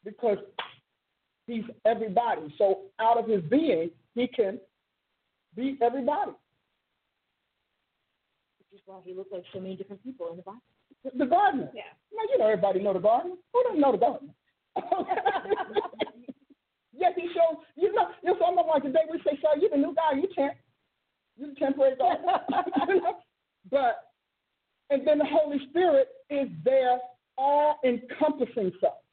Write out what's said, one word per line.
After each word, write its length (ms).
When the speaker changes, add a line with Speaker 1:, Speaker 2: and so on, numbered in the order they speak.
Speaker 1:
Because 340
he's 160
everybody. 720
So 240
out 180
of 100
his 140
being, 480
he 100
can 320
be 260
everybody. 520
Speaker 2:
Which 220
is 40
why 200
he 100
looked 180
like 120
so 60
many 160
different 260
people 280
in 80
the 40
Bible. 160
Speaker 1:
The 100
gardener. 480
Speaker 2:
Yeah. 80
Speaker 1:
Now, 180
you 80
know 80
everybody 360
know 100
the 80
gardener. 340
Who 120
doesn't 160
know 120
the 60
gardener? 340
<laughs> 1040
Yeah, 220
he 120
shows, 300
you 180
know, 160
you 80
know, 100
someone 280
like 160
today, 160
we 160
say, 160
"Sir, 180
you 100
the 80
new 160
guy, 220
you 180
can't, 200
you 120
the 60
temporary 420
gardener." 420
<laughs> 640
But, 380
and 160
then 120
the 60
Holy 340
Spirit 380
is 180
there 340
all-encompassing 1400
self 140